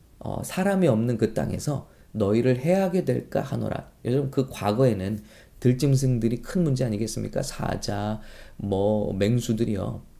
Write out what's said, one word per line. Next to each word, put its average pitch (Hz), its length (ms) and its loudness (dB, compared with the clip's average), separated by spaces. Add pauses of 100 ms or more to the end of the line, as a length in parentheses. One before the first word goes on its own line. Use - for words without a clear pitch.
(200)
어, - 240 -6
사람이 190 440 2
없는 117 300 2
그 110 160 2
땅에서 - 560 -2 (240)
너희를 117 460 2
해하게 180 440 2
될까 123 380 -2
하노라. - 500 -6 (140)
요즘 135 260 0
그 135 180 0
과거에는 104 680 0 (400)
들짐승들이 127 800 2
큰 180 220 0
문제 131 220 2
아니겠습니까? 107 560 -2
사자, 101 800 -4 (340)
뭐, 101 580 0
맹수들이요. 110 880 0 (160)